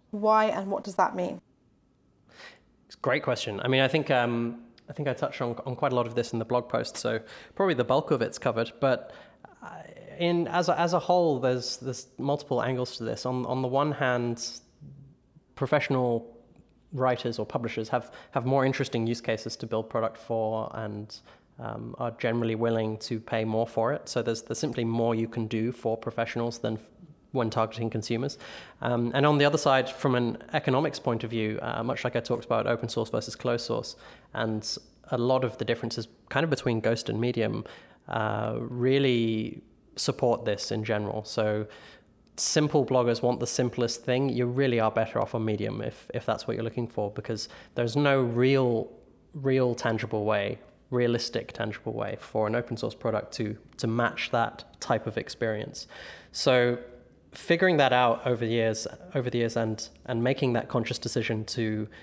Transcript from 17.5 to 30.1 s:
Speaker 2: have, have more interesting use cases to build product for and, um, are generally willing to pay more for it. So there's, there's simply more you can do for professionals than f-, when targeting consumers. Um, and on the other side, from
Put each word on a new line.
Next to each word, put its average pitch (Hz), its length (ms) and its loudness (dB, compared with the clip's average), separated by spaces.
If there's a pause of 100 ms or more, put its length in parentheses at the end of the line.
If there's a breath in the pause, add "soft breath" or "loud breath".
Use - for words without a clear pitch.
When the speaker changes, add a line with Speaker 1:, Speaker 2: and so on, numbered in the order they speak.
Speaker 2:
have, 120 220 -2 (220 loud breath)
have 123 120 0
more 131 220 4
interesting 123 400 0
use 117 140 0
cases 113 360 -4
to 117 100 -8
build 110 220 -2
product 113 300 -2
for 113 560 -2
and, 107 460 -8 (400 soft breath)
um, 113 380 -8
are 120 140 -2
generally 117 440 0
willing 113 420 2
to 113 220 -4
pay 110 240 -2
more 110 220 0
for 113 260 0
it. - 160 -6
So 120 140 0
there's, 113 200 -2
there's - 160 -6
simply 127 260 -2
more 117 300 2
you 113 140 0
can 113 180 -4
do 113 260 0
for 113 240 -2
professionals 117 640 -4
than 113 160 -2
f-, 107 60 -6 (520)
when 120 160 2
targeting 113 420 0
consumers. 117 480 -2 (440 loud breath)
Um, 120 320 0
and 139 100 4
on 147 140 6
the 143 60 6
other 147 140 4
side, 131 300 4
from - 280 0